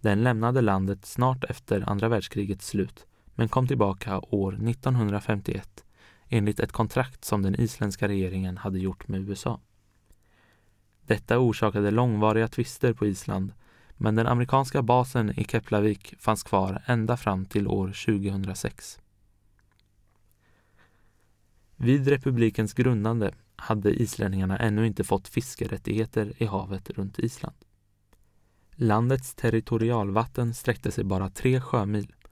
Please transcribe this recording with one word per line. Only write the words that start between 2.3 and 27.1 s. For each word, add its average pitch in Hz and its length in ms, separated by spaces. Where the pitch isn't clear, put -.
slut, - 380
men 113 140
kom 127 180
tillbaka 98 520
år 98 320
nittonhundrafemtioett 107 1300
enligt 104 320
ett - 120
kontrakt - 540
som 101 160
den 98 200
isländska 107 460
regeringen 95 500
hade 95 220
gjort 95 280
med 98 220
U - 20
S - 160
A. 113 120
Detta 113 380
orsakade 107 520
långvariga 110 560
tvister 117 460
på 107 120
Island, 95 480
men 110 180
den 113 120
amerikanska 131 540
basen 123 580
i 107 40
Keflavik 107 760
fanns 110 240
kvar 95 420
ända 120 320
fram 95 280
till 101 220
år 95 240
tjugohundrasex. 98 1080
Vid 135 320
republikens 117 640
grundande 113 600
hade 104 460
islänningarna 95 560
ännu 110 300
inte 107 160
fått - 240
fiskerättigheter 107 1080
i 117 80
havet 95 440
runt 95 300